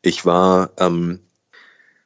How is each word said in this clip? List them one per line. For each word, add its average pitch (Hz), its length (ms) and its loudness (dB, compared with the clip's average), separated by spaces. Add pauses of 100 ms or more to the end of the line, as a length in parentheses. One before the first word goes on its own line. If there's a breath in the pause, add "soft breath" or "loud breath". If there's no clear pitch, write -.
Ich - 240 -4
war, 92 520 2
ähm, 87 420 -2 (840 soft breath)